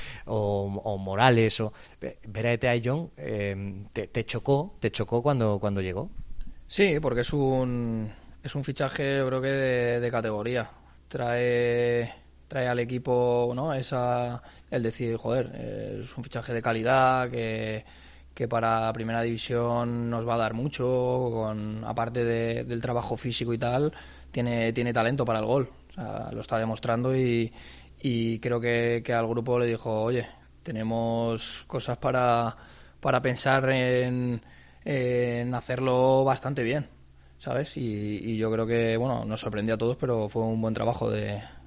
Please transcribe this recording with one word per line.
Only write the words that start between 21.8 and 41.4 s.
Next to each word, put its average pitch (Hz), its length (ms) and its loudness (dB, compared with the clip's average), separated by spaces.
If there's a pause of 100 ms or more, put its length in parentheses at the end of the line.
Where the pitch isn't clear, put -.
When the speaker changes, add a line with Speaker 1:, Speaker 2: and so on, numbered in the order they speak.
Speaker 2:
aparte 117 400 -2
de, 117 400 0
del 120 160 -4
trabajo 120 380 -2
físico 120 380 -2
y - 20 -4
tal, 123 340 0 (400)
tiene, 120 400 0
tiene 120 220 0
talento 117 320 2
para 113 140 2
el 107 60 0
gol. 123 220 2 (220)
O - 60 -20
sea, 110 360 -8
lo 113 100 -8
está 113 180 -2
demostrando 117 580 0
y, 117 340 2 (480)
y 117 380 0
creo 120 240 -2
que, 117 420 2
que 123 100 -2
al 117 140 4
grupo 120 300 0
le 120 80 4
dijo, 110 380 0
"Oye, 120 240 0 (340)
tenemos 117 1040 -2
cosas 123 320 -4
para, 123 580 2 (440)
para 127 200 4
pensar 131 520 2
en, 127 720 2 (440)
en 123 720 0
hacerlo 127 680 4
bastante 135 400 2
bien", 135 240 0 (500)
¿sabes? 135 400 -4
Y, 104 460 -4
y 110 140 -2
yo 110 140 0
creo 113 160 2
que, 117 300 2
bueno, 117 260 0
nos 110 180 -4
sorprendió 107 340 0
a - 20 -4
todos, 117 200 0
pero 113 320 0
fue 113 140 0
un 113 180 0
buen 110 120 0
trabajo 110 360 0
de, 104 320 -2 (260)